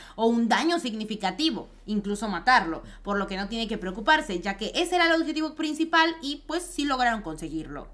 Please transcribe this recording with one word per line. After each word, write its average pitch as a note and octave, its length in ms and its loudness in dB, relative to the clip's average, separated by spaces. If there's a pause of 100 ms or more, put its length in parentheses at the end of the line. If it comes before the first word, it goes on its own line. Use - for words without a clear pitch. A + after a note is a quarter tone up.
(160)
o A3+ 100 4
un A#3 240 4
daño D4+ 300 4
significativo, G#3+ 880 -2 (180)
incluso G#3 420 -2
matarlo, F3+ 540 4 (200)
por G3+ 140 -2
lo G3+ 100 0
que G3 120 -6
no G3 100 -6
tiene A3+ 180 -4
que G#3+ 120 -4
preocuparse, G#3 600 0
ya G3 180 -4
que A3 160 -6
ese F4 220 0
era F4 100 4
el E4 120 4
objetivo D#4 360 -2
principal D#4+ 640 2
y, C#4+ 260 -8
pues, D#4+ 160 -4
sí - 220 -4
lograron B3 380 2
conseguirlo. D3+ 720 -8